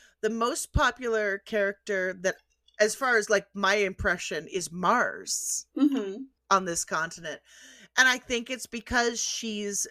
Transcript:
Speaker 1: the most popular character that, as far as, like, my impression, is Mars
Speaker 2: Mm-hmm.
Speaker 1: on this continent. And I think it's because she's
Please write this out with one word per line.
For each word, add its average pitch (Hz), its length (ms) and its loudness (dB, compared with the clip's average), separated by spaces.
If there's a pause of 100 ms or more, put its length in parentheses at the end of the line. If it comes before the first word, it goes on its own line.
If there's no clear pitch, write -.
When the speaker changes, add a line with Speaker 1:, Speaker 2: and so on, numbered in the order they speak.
(220)
Speaker 1:
the 214 80 0
most 233 440 -2
popular 233 640 2
character 196 840 -2
that, 180 160 0 (420)
as 214 160 4
far 247 220 2
as, 208 120 0
like, 202 240 2
my 196 220 2
impression, 185 720 -2
is 160 240 -6
Mars 180 960 0 (100)
Speaker 2:
Mm-hmm. 254 460 2 (260)
Speaker 1:
on 190 160 4
this 170 200 -2
continent. 165 540 -6 (600)
And 262 80 6
I 254 120 4
think 240 320 -4
it's 247 160 -8
because 240 520 0
she's 208 720 -4